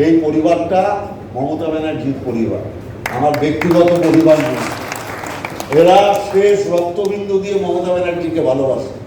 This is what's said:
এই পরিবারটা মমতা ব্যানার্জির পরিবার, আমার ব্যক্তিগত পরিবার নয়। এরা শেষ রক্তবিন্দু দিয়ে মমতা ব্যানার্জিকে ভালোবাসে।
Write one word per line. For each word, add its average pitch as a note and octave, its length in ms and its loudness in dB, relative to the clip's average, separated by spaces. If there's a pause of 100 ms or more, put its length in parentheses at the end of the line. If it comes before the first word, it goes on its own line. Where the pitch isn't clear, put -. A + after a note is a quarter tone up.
এই E3 200 4
পরিবারটা F#3 840 0 (280)
মমতা D#3+ 300 -4
ব্যানার্জির D#3 480 -4 (120)
পরিবার, A2 340 -2 (580)
আমার D3 220 0
ব্যক্তিগত E3+ 480 4
পরিবার D#3+ 520 4
নয়। B2 480 -4 (920)
এরা G3 380 6 (140)
শেষ G3+ 380 4
রক্তবিন্দু G3 680 -2
দিয়ে G3+ 220 -2
মমতা F3+ 320 -2
ব্যানার্জিকে E3 480 -2
ভালোবাসে। C3+ 640 0